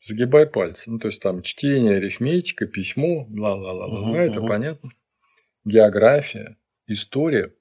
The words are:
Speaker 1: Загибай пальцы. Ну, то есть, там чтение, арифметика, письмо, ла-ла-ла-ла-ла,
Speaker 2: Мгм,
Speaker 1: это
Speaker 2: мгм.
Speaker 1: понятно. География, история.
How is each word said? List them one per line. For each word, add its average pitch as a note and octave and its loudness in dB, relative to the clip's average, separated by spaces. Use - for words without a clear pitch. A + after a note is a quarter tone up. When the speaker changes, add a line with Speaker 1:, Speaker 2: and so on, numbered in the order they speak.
Speaker 1:
Загибай B2 4
пальцы. F#2+ -6
Ну, A2+ -6
то A2 -6
есть, G2+ -8
там F#2 -4
чтение, B2+ 0
арифметика, A#2 -2
письмо, C#3 -4
ла-ла-ла-ла-ла, G2 -6
Speaker 2:
Мгм, A2+ -2
Speaker 1:
это A#2 0
Speaker 2:
мгм. A2+ -4
Speaker 1:
понятно. B2+ -4
География, G#2+ 4
история. C3 -2